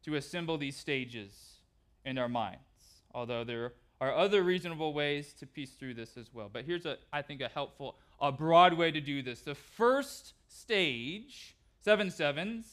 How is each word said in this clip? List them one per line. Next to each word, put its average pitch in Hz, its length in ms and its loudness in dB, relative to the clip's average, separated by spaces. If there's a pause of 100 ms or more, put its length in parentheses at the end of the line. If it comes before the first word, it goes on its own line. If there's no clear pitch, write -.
to 151 120 -4
assemble 160 420 -4
these 139 180 -6
stages 117 840 -6 (440)
in 131 140 -4
our 123 100 0
minds, 113 300 -4 (560)
although 120 300 -4
there 120 300 -6 (260)
are 131 120 0
other 196 300 4
reasonable 170 500 -2
ways 147 420 -2
to - 120 -18
piece 135 280 -12
through 127 200 -10
this 113 220 -12
as 120 180 -18
well. 107 180 -12
But 120 120 -8
here's, 170 220 -6
a, 139 120 -6 (140)
I 147 100 -4
think, 143 180 -12
a 123 80 -4
helpful, 139 500 -10 (220)
a 143 120 2
broad 165 420 8
way 165 160 2
to 156 100 -2
do 139 220 -4
this. 123 200 -8
The 143 120 -8
first - 760 0 (160)
stage, 180 1080 -4 (240)
seven 202 300 2
sevens 175 600 -2